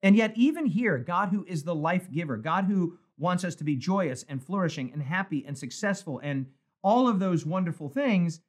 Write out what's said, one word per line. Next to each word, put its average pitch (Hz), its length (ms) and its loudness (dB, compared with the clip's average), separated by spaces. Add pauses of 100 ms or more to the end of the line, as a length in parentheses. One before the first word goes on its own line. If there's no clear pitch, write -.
And 196 120 10
yet 220 220 4
even 302 300 4
here, 190 320 2
God 175 300 -2
who 190 180 -2
is 170 160 -4
the 170 100 -4
life 160 380 -2
giver, 143 260 -4
God 165 280 -2
who 185 340 0 (180)
wants 175 260 0
us 175 120 -4
to - 80 -10
be 151 120 0
joyous 156 540 -2
and 135 140 -8
flourishing 165 500 -4
and 151 80 -6
happy 160 440 -4
and 143 120 -10
successful 170 680 -6
and 139 220 -4 (380)
all 240 240 4
of 214 120 2
those 180 260 0
wonderful 165 440 -4
things 185 600 0